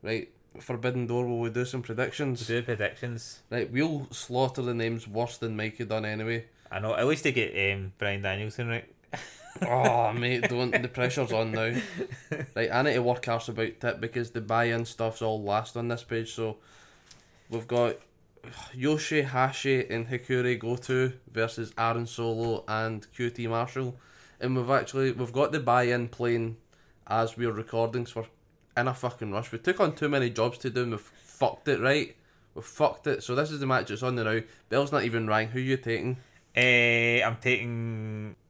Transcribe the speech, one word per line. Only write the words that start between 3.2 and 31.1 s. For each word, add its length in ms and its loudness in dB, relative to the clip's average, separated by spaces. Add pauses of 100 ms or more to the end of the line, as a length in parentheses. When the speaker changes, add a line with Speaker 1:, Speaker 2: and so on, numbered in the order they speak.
Speaker 1:
Right, 220 -2
we'll 400 0
slaughter 500 0
the 120 0
names 340 -2
worse 300 -4
than 180 -4
Mikey 300 -4
done 200 -2
anyway. 400 -2 (260)
Speaker 2:
I 80 -4
know, 160 0
at 120 2
least 160 2
they 80 4
get, 420 2
um, 240 -6
Bryan 240 -2
Danielson 460 -4
right. 180 -4 (280)
<laughs> 60 -8 (420)
Speaker 1:
Oh, 500 4
mate, 380 0
don't. 220 2 (100)
The 80 -2
pressure's 420 0
on 220 2
now. 200 0 (380)
Speaker 2:
<laughs> 440 -8
Speaker 1:
Right, 160 0
I 100 2
need 140 4
to 60 4
work 260 0
arse 200 -2
about 200 -2 (140)
it 200 -2
because 300 -4
the 100 -6
buy-in 420 2
stuff's 380 -4
all 200 0
last 360 -2
on 100 -4
this 160 -4
page, 300 -4
so 240 -4 (920)
we've 180 -6
got 280 2 (800)
Yoshihashi 1120 2
and 180 -2
Hikuri 520 0
Goto 540 0 (180)
versus 460 -2
Aaron 280 0
Solo 600 -2
and 460 -2
Q 160 -2
T 180 -6
Marshall. 480 -2 (460)
And 160 2
we've 120 0
actually, 440 2
we've 180 -4
got 220 2
the 80 0
buy-in 480 4
playing 480 0 (500)
as 300 0
we're 140 0
recording, 540 -2
so 160 -8
we're 60 -10 (500)
in 100 2
a 60 0
fucking 380 -4
rush. 200 -4
We 80 -8
took 200 0
on 160 4
too 140 0
many 200 4
jobs 300 0
to 100 -2
do 140 0
and 80 -2
we 60 -4
f-, 140 -12 (120)